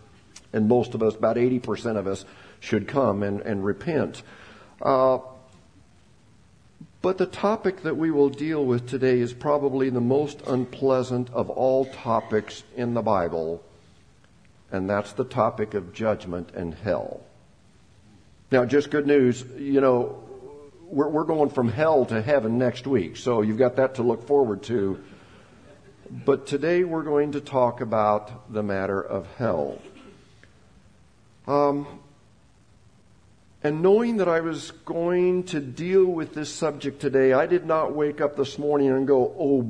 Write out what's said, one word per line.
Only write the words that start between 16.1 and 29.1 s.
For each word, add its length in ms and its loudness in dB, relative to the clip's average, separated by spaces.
and 180 -6
hell. 480 -6
Now, 140 6
just 260 2
good 160 0
news, 380 4
you 220 2
know, 420 2
we're, 240 0
we're 160 0
going 260 2
from 180 0
hell 380 2
to 160 -2
heaven 340 0
next 300 -2
week, 300 0
so 260 0
you've 160 0
got 180 2
that 200 2
to 60 -2
look 240 0
forward 380 2
to. 380 -2
But 360 -2
today 380 0
we're 180 -4
going 300 0
to 80 -6
talk 400 0
about 720 0
the 100 -4
matter 400 -2
of 320 -6